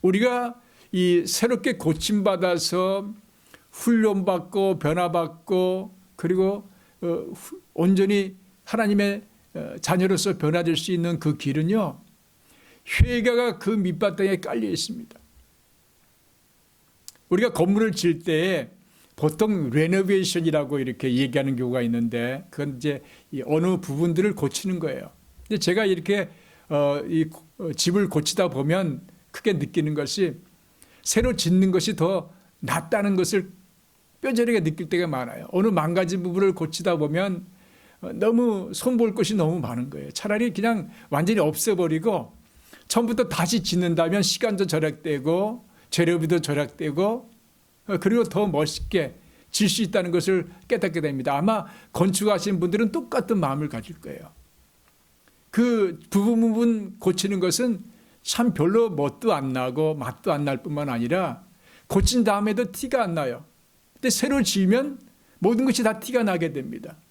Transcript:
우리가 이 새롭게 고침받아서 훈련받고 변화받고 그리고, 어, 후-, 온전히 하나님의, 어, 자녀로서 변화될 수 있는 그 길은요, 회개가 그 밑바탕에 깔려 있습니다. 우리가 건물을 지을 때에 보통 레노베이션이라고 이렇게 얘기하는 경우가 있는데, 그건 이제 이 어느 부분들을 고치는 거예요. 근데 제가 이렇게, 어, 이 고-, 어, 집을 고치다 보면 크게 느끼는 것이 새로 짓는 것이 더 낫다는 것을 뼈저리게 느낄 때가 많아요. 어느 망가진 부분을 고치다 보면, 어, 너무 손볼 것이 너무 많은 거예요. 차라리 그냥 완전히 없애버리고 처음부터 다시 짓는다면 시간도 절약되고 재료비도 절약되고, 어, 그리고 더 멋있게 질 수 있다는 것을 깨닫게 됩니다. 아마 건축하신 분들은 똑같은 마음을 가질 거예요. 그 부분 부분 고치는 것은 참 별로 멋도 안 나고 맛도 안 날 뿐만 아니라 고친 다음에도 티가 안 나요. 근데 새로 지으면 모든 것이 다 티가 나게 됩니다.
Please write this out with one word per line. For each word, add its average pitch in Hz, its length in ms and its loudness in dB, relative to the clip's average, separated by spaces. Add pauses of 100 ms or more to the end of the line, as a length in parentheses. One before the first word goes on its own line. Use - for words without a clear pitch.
우리가 240 560 0 (300)
이 180 340 4
새롭게 240 520 0
고침받아서 190 1400 0 (580)
훈련받고 196 1040 0
변화받고 175 1200 -2 (180)
그리고, 190 540 0 (320)
어, 170 60 -4
후-, - 520 -6 (140)
온전히 190 600 2 (300)
하나님의, 202 580 0 (320)
어, - 260 -10
자녀로서 185 560 2
변화될 160 400 0
수 180 140 -4
있는 170 280 0
그 147 180 0
길은요, 156 600 -2 (1000)
회개가 240 560 2
그 196 140 -2
밑바탕에 196 680 0
깔려 220 280 -4
있습니다. - 500 -6 (2000)
우리가 214 240 2
건물을 202 400 2
지을 170 260 0
때에 165 500 -2 (460)
보통 156 560 0
레노베이션이라고 165 1080 2
이렇게 127 360 -2
얘기하는 135 400 0
경우가 127 260 -2
있는데, 117 680 -2
그건 143 260 -6
이제 139 240 -4 (300)
이 135 160 -6
어느 175 320 2
부분들을 170 560 0
고치는 180 440 -4
거예요. 139 300 -6 (380)
근데 214 100 -2
제가 185 280 2
이렇게, 196 440 0 (400)
어, 143 380 2
이 160 180 2
고-, - 180 -16 (140)
어, 165 160 -6
집을 185 360 2
고치다 165 400 0
보면 143 520 -2 (340)
크게 214 180 0
느끼는 151 420 -2
것이 147 400 -2 (680)
새로 240 320 0
짓는 185 360 4
것이 185 260 0
더 170 340 0 (300)
낫다는 196 560 0
것을 185 340 0 (680)
뼈저리게 233 420 2
느낄 156 240 -2
때가 175 200 0
많아요. 127 440 -6
어느 185 160 4
망가진 175 560 0
부분을 185 320 2
고치다 170 400 -2
보면, 170 500 -2 (560)
어, - 120 -10
너무 214 600 2
손볼 233 400 2
것이 208 220 0
너무 170 240 2
많은 123 300 -4
거예요. 143 220 -12
차라리 214 420 -2
그냥 214 360 -2 (200)
완전히 175 320 2
없애버리고 160 920 0 (540)
처음부터 233 400 2
다시 170 340 0
짓는다면 175 600 2
시간도 196 460 0
절약되고 156 1000 -2 (220)
재료비도 170 500 2
절약되고, 156 920 -2 (560)
어, 196 100 -2
그리고 226 260 2
더 202 240 0
멋있게 165 720 -2 (320)
질 208 180 2
수 226 140 -2
있다는 180 280 0
것을 180 360 0 (200)
깨닫게 180 340 0
됩니다. 139 360 -2
아마 202 280 0 (280)
건축하신 190 680 0
분들은 190 320 0
똑같은 226 460 -2
마음을 147 320 -2
가질 117 300 -12
거예요. - 320 -14 (1200)
그 214 480 2 (100)
부분 226 320 2
부분 226 580 0
고치는 190 400 0
것은 196 440 0 (400)
참 233 320 0
별로 208 340 4
멋도 151 440 0
안 135 200 -2
나고 127 400 0
맛도 135 400 -4
안 147 120 -2
날 139 180 -2
뿐만 147 260 -4
아니라 127 540 -2 (420)
고친 226 380 2
다음에도 208 480 0
티가 254 320 -2
안 180 100 -2
나요. 131 320 -4 (480)
근데 - 160 -2
새로 277 320 2
지으면 220 580 2 (380)
모든 226 260 2
것이 254 200 2
다 220 160 0
티가 247 240 -2
나게 170 280 0
됩니다. - 460 -10 (140)